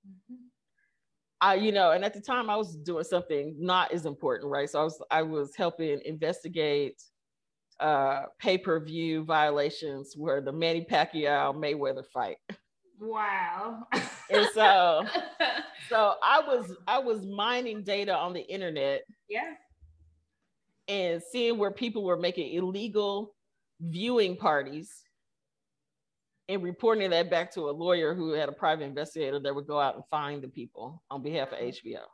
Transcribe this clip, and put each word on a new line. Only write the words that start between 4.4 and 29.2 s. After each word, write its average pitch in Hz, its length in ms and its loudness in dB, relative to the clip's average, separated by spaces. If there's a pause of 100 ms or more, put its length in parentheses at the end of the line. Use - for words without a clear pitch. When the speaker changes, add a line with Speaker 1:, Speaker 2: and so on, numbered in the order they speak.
Speaker 2:
right? 143 180 -2
So 151 120 0
I - 20 4
was, 160 180 -4 (100)
I 160 120 4
was 151 320 -4
helping 165 480 -2
investigate, 156 960 -2 (800)
uh, 139 440 2 (160)
pay-per-view 165 840 0
violations 151 920 0
where 147 240 0
the 135 100 -4
Manny 165 380 0
Pacquiao 147 680 2
Mayweather 143 580 -2
fight. 110 240 -4 (600)
Speaker 1:
Wow. 208 880 -4 (420)
Speaker 2:
And 208 240 6
so, 190 520 6 (420)
Speaker 1:
<laughs> - 420 -6
Speaker 2:
so 214 320 6
I 311 200 6
was, 240 340 0 (120)
I 240 120 4
was 226 260 -2
mining 214 580 -2
data 202 320 0
on 175 180 -2
the 175 80 -6
internet. 151 600 -2 (260)
Speaker 1:
Yeah. 269 240 -4 (1300)
Speaker 2:
And 180 340 -2 (100)
seeing 233 260 0
where 202 140 0
people 220 320 -6
were 180 140 2
making 170 360 -2
illegal 202 840 -2 (460)
viewing 185 560 0
parties 147 540 0 (1600)
and 190 120 -2
reporting 190 500 2
that 170 180 4
back 175 240 0
to 156 160 -4
a - 20 -2
lawyer 165 420 2
who 165 200 -2
had 147 160 0
a 143 40 -10
private 156 300 0
investigator 143 560 -4